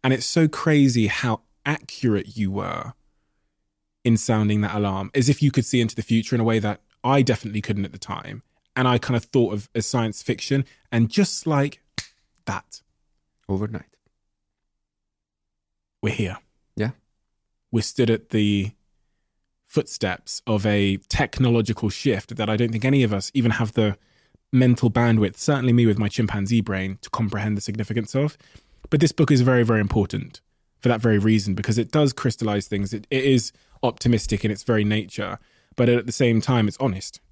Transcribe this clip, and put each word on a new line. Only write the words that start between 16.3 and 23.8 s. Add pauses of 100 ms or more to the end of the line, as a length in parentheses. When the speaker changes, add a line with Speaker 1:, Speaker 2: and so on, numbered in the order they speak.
Speaker 2:
Yeah. (800)
Speaker 1:
We're
stood
at
the (960)
footsteps
of
a (100)
technological
shift
that
I
don't
think
any
of
us
even
have
the (540)